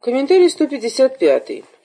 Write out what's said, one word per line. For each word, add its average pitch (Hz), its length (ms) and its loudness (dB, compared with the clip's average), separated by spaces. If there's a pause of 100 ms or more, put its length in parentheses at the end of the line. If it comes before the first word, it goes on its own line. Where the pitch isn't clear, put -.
Комментарий 277 480 2
сто 311 180 -2
пятьдесят 262 520 -2
пятый. 131 480 -2 (180)